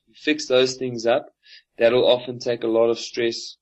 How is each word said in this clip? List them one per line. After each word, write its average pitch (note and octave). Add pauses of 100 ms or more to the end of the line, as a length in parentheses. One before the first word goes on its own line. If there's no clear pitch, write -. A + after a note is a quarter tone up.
you -
fix D3+
those B2+
things A#2+
up, B2 (420)
that'll A#2
often B2
take A#2+
a A#2
lot A2+
of A#2
stress -